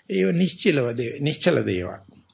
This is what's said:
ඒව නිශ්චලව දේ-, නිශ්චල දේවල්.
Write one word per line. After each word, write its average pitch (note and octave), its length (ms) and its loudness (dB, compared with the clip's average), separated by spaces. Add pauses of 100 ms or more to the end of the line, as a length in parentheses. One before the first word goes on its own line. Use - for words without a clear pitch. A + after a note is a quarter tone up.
ඒව F#3+ 260 2
නිශ්චලව E3+ 600 2
දේ-, A#2 260 -6
නිශ්චල D3 420 0
දේවල්. F#2+ 400 -4 (340)